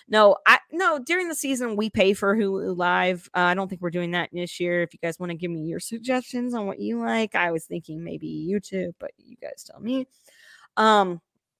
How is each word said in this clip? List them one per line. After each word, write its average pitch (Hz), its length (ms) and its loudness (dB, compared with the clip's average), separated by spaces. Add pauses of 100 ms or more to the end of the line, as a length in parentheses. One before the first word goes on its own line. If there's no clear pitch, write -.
no, 208 280 6 (100)
I, - 140 10 (120)
no, 339 280 2
during 339 280 -2
the 320 80 -4
season, 247 400 -4
we 214 140 -2
pay 202 240 4
for 196 220 2
Hulu 190 420 -2
Live. 180 580 0
Uh, 180 40 2
I 175 140 4
don't 190 140 -2
think 180 140 -10
we're 175 80 -2
doing 175 220 -4
that 175 200 -2
this 175 280 -6
year. 175 220 0
If 170 120 -6
you - 80 -18
guys 165 180 -6
wanna 175 160 -6
give 170 160 -6
me 160 120 -6
your 165 160 -6
suggestions 247 720 -4
on 214 120 -4
what 196 140 -6
you 220 200 -4
like, 226 340 -2
I 175 180 2
was 165 140 -4
thinking 165 380 -10
maybe 156 240 -10 (220)
YouTube, 190 500 -4
but - 180 -12
you - 240 -20
guys - 220 -14
tell - 160 -20
me. 254 260 -4 (680)
Um, 202 440 4 (400)